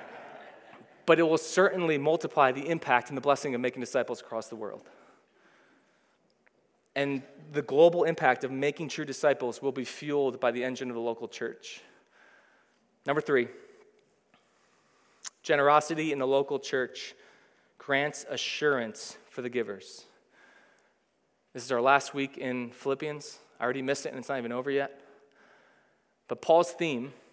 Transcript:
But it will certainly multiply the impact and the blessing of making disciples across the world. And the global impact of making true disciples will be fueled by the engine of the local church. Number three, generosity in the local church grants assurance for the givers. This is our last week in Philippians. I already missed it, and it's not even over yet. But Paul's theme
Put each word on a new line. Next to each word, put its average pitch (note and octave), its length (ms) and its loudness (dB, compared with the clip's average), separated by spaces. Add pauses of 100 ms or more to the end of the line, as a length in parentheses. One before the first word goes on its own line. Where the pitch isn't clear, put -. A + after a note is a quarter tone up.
(1080)
But D#3+ 120 8
it E3 40 4
will D#3+ 160 4
certainly F3 580 2
multiply D3 560 4
the C#3 160 -6
impact C#3+ 400 2
and C3+ 80 -8
the B2 60 -4
blessing C#3 320 2
of A#2+ 80 -2
making B2+ 180 -4
disciples A#2+ 400 -2
across - 280 -10
the A#2 80 -12
world. G#2 260 -12 (2250)
And C#3 260 0 (300)
the D3 80 -2
global E3 440 6
impact C#3+ 400 2
of C3+ 80 -6
making D3 360 -2
true D#3 160 -8
disciples C3 560 0
will C3+ 120 -2
be C3 120 -6
fueled C#3+ 540 -2
by B2 140 2
the A#2+ 100 -4
engine B2+ 280 -4
of A#2 40 -8
the A#2 60 -6
local A#2 280 -4
church. - 540 -10 (1200)
Number C#3+ 160 0
three, B2+ 280 2 (1900)
generosity D3+ 680 4
in C#3 80 -2
the C3 60 0
local C#3 320 2
church - 560 -6 (640)
grants C#3+ 500 -2
assurance B2+ 920 -2 (100)
for - 140 -10
the B2 60 -6
givers. G#2 580 -6 (1500)
This B2 120 -12
is C3 80 -6
our A#2+ 100 2
last C3+ 320 4
week C#3 240 -4
in B2+ 320 -4
Philippians. D3 680 -6 (180)
I A#2 60 -2
already B2+ 180 -2
missed C#3 240 -2
it, - 40 -6
and C3 80 -10
it's B2 100 -10
not C#3 100 -4
even A#2 140 -6
over B2+ 180 -4
yet. C#3 300 -4 (1300)
But B2 120 -8
Paul's E3+ 320 6
theme C#3 400 -4 (200)